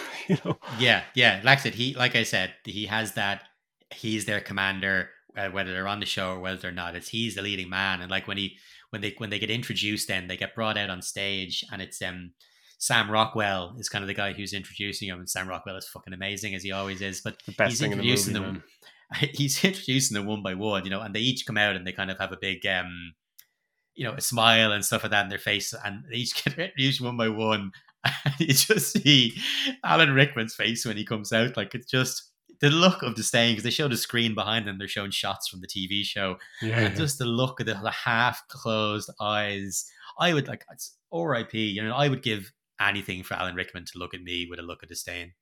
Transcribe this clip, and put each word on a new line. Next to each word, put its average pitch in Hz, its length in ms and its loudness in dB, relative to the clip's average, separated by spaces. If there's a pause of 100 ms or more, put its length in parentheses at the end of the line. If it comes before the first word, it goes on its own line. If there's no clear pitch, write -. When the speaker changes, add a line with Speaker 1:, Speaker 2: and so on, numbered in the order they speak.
Speaker 1:
<laughs> - 200 -10
you 190 160 6
know? - 140 -2 (200)
Speaker 2:
Yeah, 113 260 6 (100)
yeah. 110 300 6
Like 135 160 8
I - 20 -8
said, 104 120 0
he, 123 200 -2
like 123 220 2
I 113 80 4
said, 95 280 0 (120)
he 104 220 -6
has 107 260 -2
that, 98 320 -2 (460)
he's 107 360 -2
their 104 140 0
commander, 95 720 0 (260)
uh, 98 120 -4
whether 92 240 -4
they're 95 160 -2
on 104 120 -2
the 95 60 -2
show 92 260 -2
or 92 80 -6
whether 92 180 -4
they're 90 140 -8
not. 87 240 -8
It's, 104 120 -10
he's 113 280 -4
the 98 60 -6
leading 95 280 -4
man. 95 320 -2
And, 90 80 -10
like, 95 180 -2
when 98 80 -4
he, 98 220 -4 (320)
when 107 100 -8
they, 101 160 -4
when 101 140 -8
they 104 80 -2
get 107 120 -2
introduced, 107 580 -2
then 92 200 -4
they 90 80 -6
get - 180 -6
brought 110 220 -2
out 101 140 -2
on 90 100 -6
stage, 98 720 -6
and 98 80 -10
it's, - 220 -10
um, 90 300 -8 (460)
Sam 113 320 2
Rockwell 104 680 2
is 98 100 -8
kind 101 140 -4
of 95 60 -6
the 98 60 -4
guy 101 180 -2
who's 98 200 -8
introducing 101 560 -6
him, 90 120 -8
and 90 100 -10
Sam 92 180 -4
Rockwell 92 280 -8
is 95 120 -12
fucking - 240 -16
amazing, 98 420 -6
as 92 100 -8
he 95 80 -4
always 98 280 -4
is. 98 220 -6
But 110 140 -8 (100)
Speaker 1:
The 101 60 -12
best 104 180 4
Speaker 2:
he's 110 100 0
Speaker 1:
thing 104 120 2
in 95 60 -2
the 104 60 0
Speaker 2:
introducing 110 300 4
Speaker 1:
movie, 98 120 -2
Speaker 2:
them. 95 80 -6
Speaker 1:
man. 92 80 -10 (520)
Speaker 2:
<laughs> 147 200 0
He's 139 280 0
introducing 135 520 2
them 101 100 0
one 107 180 -2
by 95 120 -2
one, 98 300 0
you 95 60 -6
know, 98 120 -4
and 101 120 -8
they 110 60 0
each 131 240 0
come 107 140 -2
out 104 180 4
and 90 100 -8
they 92 60 -6
kind 95 180 -4
of 92 80 -6
have 95 140 -4
a 92 80 -10
big, 95 260 -4
um, 87 460 -4 (800)
you 139 100 -6
know, 110 100 -4
a - 80 -6
smile 113 500 6
and 101 100 0
stuff 110 200 0
like 104 80 -4
that 101 140 4
in 95 40 -4
their 98 100 -6
face, 104 360 -2 (100)
and 104 260 -10
they 117 60 -8
each 120 180 -4
<laughs> - 100 -4
get 143 140 -2
introduced 139 440 0
one 120 160 -4
by 113 100 4
one. 107 440 0 (320)
<laughs> - 200 0
And 139 160 2
you 165 60 4
just - 560 4
see 127 340 8 (480)
Alan 156 300 6
Rickman's 131 400 4
face 113 320 -2
when 104 100 -2
he 107 80 -4
comes 107 260 -4
out, 117 280 2
like, 101 160 -4
it's 127 160 -10
just 127 400 0 (300)
the 143 100 8
look 175 320 6
of 120 120 -2
disdain, 117 400 4
'cause 107 100 -4
they 120 60 0
show 151 160 0
the 120 120 2
screen 117 360 0
behind 107 320 0
them, 98 120 -6
they're 98 100 -6
showing 101 220 -4
shots - 360 -4
from 92 140 -10
the 92 60 -12
T 92 200 -4
V 101 180 -2
show, 95 340 -2 (240)
Speaker 1:
Yeah, 113 160 0
Speaker 2:
and 104 160 2
Speaker 1:
yeah. - 40 -2
Speaker 2:
just 151 200 0
the 123 80 -2
look 123 340 2
of 107 60 -2
the, 110 80 0
the 104 160 -2
half-closed 113 1200 0 (100)
eyes. 104 640 -2 (340)
I 170 140 4
would, 139 160 2
like, - 240 -12
it's - 240 -14 (160)
R 165 220 -2
I 113 100 0
P, 110 220 0
you 104 160 -2
know, 110 120 -2
I 143 140 4
would 131 140 0
give 104 280 -2 (300)
anything 98 420 0
for 95 120 -6
Alan 90 200 -4
Rickman 87 300 -6
to 90 140 -14
look 90 140 -8
at 90 120 -14
me 90 260 -6
with 87 80 -10
a 85 40 -12
look 85 200 -12
of 82 60 -20
disdain. 87 540 -10